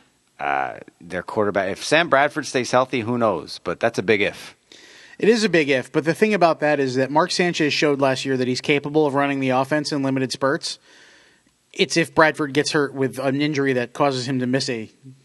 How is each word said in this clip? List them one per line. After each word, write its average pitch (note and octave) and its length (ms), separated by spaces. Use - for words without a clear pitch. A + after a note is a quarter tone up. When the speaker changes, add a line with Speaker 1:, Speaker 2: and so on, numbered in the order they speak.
Speaker 1:
Uh, C2+ 380
their F2 240
quarterback, G2+ 500
if - 120
Sam D#3+ 240
Bradford C#3 380
stays B2 240
healthy, C3 300
who A#2+ 180
knows? G#2 440
But F2 180
that's A#2 180
a A#2 40
big G2+ 200
if. - 340
Speaker 2:
It F#3 100
is A3 160
a G#3 60
big D#3+ 180
if, C3 240
but D3+ 140
the D#3+ 80
thing G#3+ 180
about E3+ 280
that D3+ 200
is C3 140
that B2+ 160
Mark E3 200
Sanchez E3+ 440
showed C#3+ 260
last C3 240
year C3+ 140
that B2 100
he's B2+ 140
capable D3 420
of C#3 80
running C#3 280
the C3 100
offense C3+ 420
in C#3+ 100
limited C3+ 300
spurts. - 460
It's - 240
if - 160
Bradford D3+ 400
gets C#3+ 180
hurt C#3+ 220
with C3+ 240
an C3+ 240
injury C#3+ 320
that A#2+ 180
causes C3 340
him C3 140
to B2 60
miss B2+ 240
a A2 200